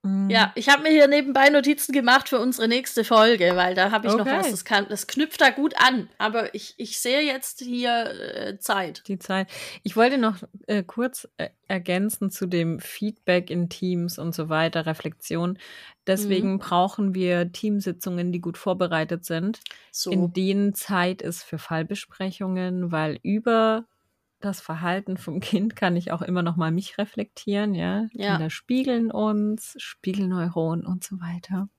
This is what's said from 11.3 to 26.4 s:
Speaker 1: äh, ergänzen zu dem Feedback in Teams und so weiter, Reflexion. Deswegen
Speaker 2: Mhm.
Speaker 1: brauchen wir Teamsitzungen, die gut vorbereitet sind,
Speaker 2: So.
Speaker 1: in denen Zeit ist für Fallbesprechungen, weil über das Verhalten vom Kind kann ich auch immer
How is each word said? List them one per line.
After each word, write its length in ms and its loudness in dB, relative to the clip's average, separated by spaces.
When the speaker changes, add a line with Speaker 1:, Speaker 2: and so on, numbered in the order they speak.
Speaker 1:
äh, 120 -6
ergänzen 640 -2
zu 140 -6
dem 340 -2
Feedback 680 -2
in 180 -2
Teams 520 -4
und 160 -4
so 120 -6
weiter, 380 0
Reflexion. 720 -4
Deswegen 460 2
Speaker 2:
Mhm. 60 -2
Speaker 1:
brauchen 560 0
wir 360 2
Teamsitzungen, 800 -2
die 100 -4
gut 160 -8
vorbereitet 680 -2
sind, 340 -4
Speaker 2:
So. 200 -6
Speaker 1:
in 220 2
denen 420 2
Zeit 460 -2
ist 220 -8
für 140 -10
Fallbesprechungen, 1300 -4
weil 320 -2
über 600 0
das 200 -6
Verhalten 560 -4
vom 240 -8
Kind 340 -2
kann 220 0
ich 160 -4
auch 80 -6
immer 220 -2